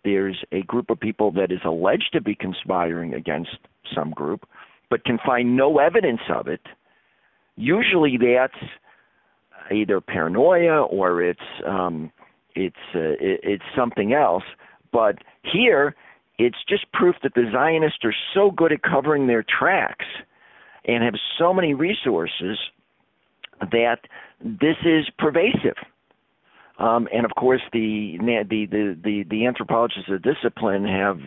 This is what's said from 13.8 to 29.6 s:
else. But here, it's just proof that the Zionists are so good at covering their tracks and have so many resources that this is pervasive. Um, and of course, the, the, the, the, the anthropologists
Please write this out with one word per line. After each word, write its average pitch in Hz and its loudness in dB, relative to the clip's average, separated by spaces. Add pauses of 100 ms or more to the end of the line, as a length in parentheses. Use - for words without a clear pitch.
else. 104 4 (480)
But 113 2 (280)
here, 156 2 (420)
it's 120 2 (100)
just - -2
proof 175 2
that - -2
the 120 2
Zionists 156 2
are 110 0 (180)
so 202 6
good 165 2
at 147 0
covering 143 2
their 117 2
tracks - 0 (800)
and 117 2
have 117 0 (220)
so 175 4
many 175 2
resources 107 -2 (1000)
that 117 0 (420)
this 123 0
is 160 4 (120)
pervasive. 165 0 (1000)
Um, 117 0
and 117 0
of 107 -4
course, 127 2 (120)
the, 107 -4
the, 107 -2
the, 101 -2
the, 104 -2
the 107 -2
anthropologists 113 -2